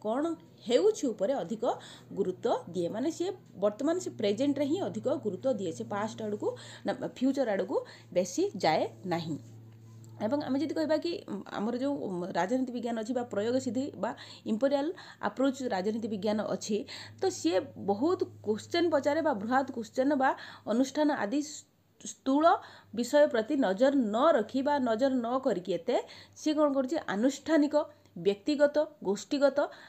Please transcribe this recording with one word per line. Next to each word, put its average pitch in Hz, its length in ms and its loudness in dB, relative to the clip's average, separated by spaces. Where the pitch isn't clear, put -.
କ'ଣ 233 240 -2
ହେଉଛି 311 440 4
ଉପରେ 220 260 0
ଅଧିକ 233 300 -4
ଗୁରୁତ୍ୱ 196 600 -2
ଦିଏ। 170 180 -2
ମାନେ 233 220 -2
ସିଏ 349 200 -4
ବର୍ତ୍ତମାନ 214 440 0
ସେ 359 120 -8
ପ୍ରେଜେଣ୍ଟରେ 269 540 0
ହିଁ 311 160 0
ଅଧିକ 214 260 -4
ଗୁରୁତ୍ୱ 214 380 -2
ଦିଏ, 185 140 -4
ସେ 190 120 -10
ପାଷ୍ଟ 214 400 -4
ଆଡ଼କୁ 214 240 -4
ନା 202 80 -2
ଫ୍ୟୁଚର 262 420 0
ଆଡ଼କୁ 196 240 -2
ବେଶୀ 190 300 2
ଯାଏ 175 260 4
ନାହିଁ। 165 320 -2
ଏବଂ 226 220 0
ଆମେ 262 160 -2
ଯଦି 311 140 -2
କହିବା 311 240 0
କି, 339 140 -2
ଉଁ, 202 120 -6
ଆମର 233 240 -2
ଯେଉଁ, 277 240 0
ଉଁ, - 120 -6
ରାଜନୀତି 240 400 0
ବିଜ୍ଞାନ 233 280 -4
ଅଛି 220 140 -4
ବା 240 140 -2
ପ୍ରୟୋଗସିଦ୍ଧି 247 580 0
ବା 220 120 -2
ଇମ୍ପେରିଆଲ 277 420 0
ଆପ୍ରୋଚ 254 340 2
ରାଜନୀତି 214 400 -2
ବିଜ୍ଞାନ 214 400 -2
ଅଛି, 202 300 -2
ତ - 120 -2
ସିଏ 339 300 0
ବହୁତ 240 360 2
କୋଶ୍ଚେନ୍ 330 500 0
ପଚାରେ 294 300 2
ବା 294 120 2
ବୃହତ 247 420 0
କୋଶ୍ଚେନ୍ 262 400 0
ବା 262 140 4
ଅନୁଷ୍ଠାନ 269 420 2
ଆଦି 208 200 -2
ସ୍ଥୂଳ 285 440 0
ବିଷୟ 294 320 6
ପ୍ରତି 247 300 0
ନଜର 247 380 4
ନ 226 360 2
ରଖି 254 300 2
ବା 285 180 2
ନଜର 254 340 2
ନ 247 300 0
କରିକି 190 300 0
ଏତେ 240 220 0
ସିଏ 311 180 0
କ'ଣ 294 200 4
କରୁଛି, 269 240 0
ଆନୁଷ୍ଠାନିକ, 285 680 2
ବ୍ୟକ୍ତିଗତ, 285 640 2
ଗୋଷ୍ଠୀଗତ 277 680 2